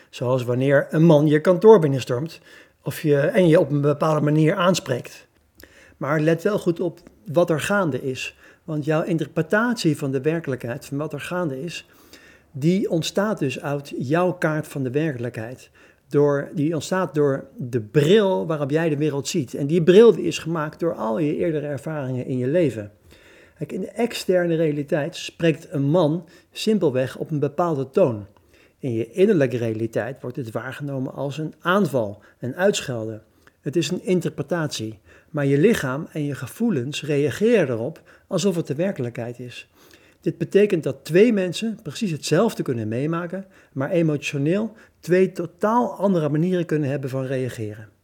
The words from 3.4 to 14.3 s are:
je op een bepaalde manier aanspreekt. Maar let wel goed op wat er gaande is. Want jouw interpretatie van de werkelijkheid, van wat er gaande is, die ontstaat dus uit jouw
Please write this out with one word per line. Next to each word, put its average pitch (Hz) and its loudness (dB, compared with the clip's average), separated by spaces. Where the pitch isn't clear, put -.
je 156 8
op 135 2
een 143 2
bepaalde 147 2
manier 156 4
aanspreekt. 175 -2
Maar 151 -2
let 160 2
wel 202 0
goed 170 -2
op 175 -6
wat 170 2
er 160 0
gaande 180 -2
is. - -8
Want 151 -6
jouw 156 0
interpretatie 170 0
van 139 -4
de 135 -2
werkelijkheid, 131 -4
van 139 -8
wat 147 -6
er 143 -10
gaande 160 -6
is, 165 -12
die 180 0
ontstaat 196 -2
dus 127 -4
uit 143 -6
jouw 165 0